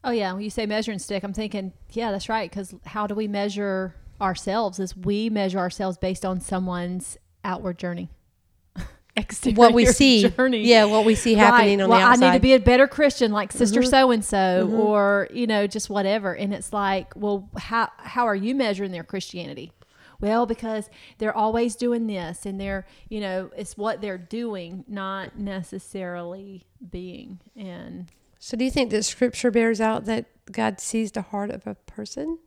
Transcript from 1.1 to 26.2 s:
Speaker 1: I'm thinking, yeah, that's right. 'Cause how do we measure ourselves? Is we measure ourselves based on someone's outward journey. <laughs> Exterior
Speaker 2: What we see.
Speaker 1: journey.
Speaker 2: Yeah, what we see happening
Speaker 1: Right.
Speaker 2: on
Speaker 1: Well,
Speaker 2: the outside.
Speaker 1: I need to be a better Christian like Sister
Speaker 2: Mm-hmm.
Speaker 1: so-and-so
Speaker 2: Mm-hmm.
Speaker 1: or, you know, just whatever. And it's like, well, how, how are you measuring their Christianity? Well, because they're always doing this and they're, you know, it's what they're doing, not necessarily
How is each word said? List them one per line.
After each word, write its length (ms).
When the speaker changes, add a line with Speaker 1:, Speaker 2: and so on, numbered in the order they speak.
Speaker 1:
I'm 80
thinking, 400
yeah, 200
that's 160
right. 240
'Cause 240
how 200
do 80
we 140
measure 680
ourselves? 580
Is 200
we 320
measure 280
ourselves 400
based 280
on 160
someone's 760
outward 320
journey. 320
<laughs> 400
Exterior 420
Speaker 2:
What 160
we 120
see. 420
Speaker 1:
journey. 380
Speaker 2:
Yeah, 180
what 220
we 100
see 200
happening 440
Speaker 1:
Right. 60
Speaker 2:
on 60
Speaker 1:
Well, 80
Speaker 2:
the 80
outside. 180
Speaker 1:
I 60
need 60
to 40
be 140
a 40
better 300
Christian 420
like 220
Sister 260
Speaker 2:
Mm-hmm. 100
Speaker 1:
so-and-so 800
Speaker 2:
Mm-hmm. 140
Speaker 1:
or, 520
you 140
know, 180
just 240
whatever. 460
And 180
it's 200
like, 420
well, 420
how, 300
how 280
are 80
you 180
measuring 380
their 140
Christianity? 680
Well, 240
because 420
they're 180
always 400
doing 300
this 400
and 160
they're, 240
you 100
know, 380
it's 180
what 260
they're 180
doing, 680
not 520
necessarily 1300